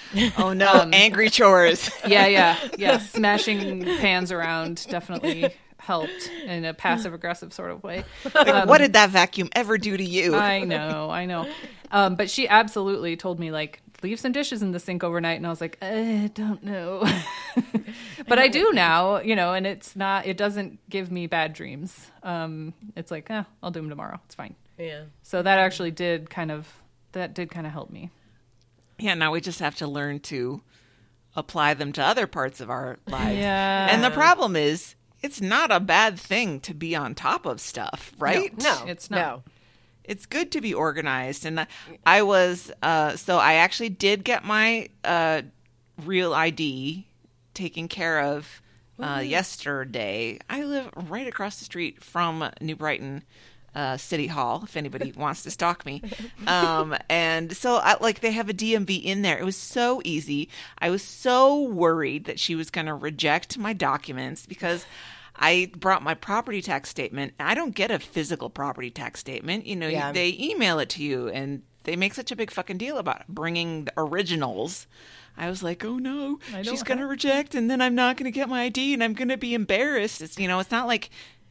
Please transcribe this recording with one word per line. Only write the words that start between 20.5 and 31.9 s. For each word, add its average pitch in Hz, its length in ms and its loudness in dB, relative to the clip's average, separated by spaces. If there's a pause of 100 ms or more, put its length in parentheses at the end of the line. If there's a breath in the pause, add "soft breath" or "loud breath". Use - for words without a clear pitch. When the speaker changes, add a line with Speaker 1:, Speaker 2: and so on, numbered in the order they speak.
Speaker 2:
give 190 220 -6
me 175 160 -6
bad 160 260 -2
dreams. - 560 -14 (140)
Um, 160 500 -8 (220)
it's 170 160 -12
like, 156 180 -10
"Eh, 214 140 -4 (180)
I'll 180 100 -8
do 170 80 -10
'em 156 100 -8
tomorrow. - 360 -12
It's - 100 -20
fine." - 200 -16 (220)
Speaker 3:
Yeah. 156 240 -12 (200)
Speaker 2:
So 180 220 -2
that 190 160 6
actually 185 320 2
did 165 380 -2
kind 160 220 -6
of, 151 160 -10 (440)
that 180 240 -8
did 175 160 -8
kinda 160 180 -10
help 151 220 -12
me. - 180 -16 (880)
Speaker 1:
Yeah, 208 160 0
now 160 180 2
we 165 100 0
just 170 180 -8
have 151 160 -2
to 156 120 -6
learn 143 340 -4
to 127 400 -6 (720)
apply 151 400 2
them 143 180 -4